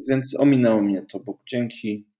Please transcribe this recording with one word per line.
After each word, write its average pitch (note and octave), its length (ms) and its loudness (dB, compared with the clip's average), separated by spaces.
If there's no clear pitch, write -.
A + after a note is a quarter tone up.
więc C3 320 -2
ominęło B2 420 4
mnie G2+ 300 0
to, G2 80 -10
bo G2 180 -12
dzięki. A2+ 580 -6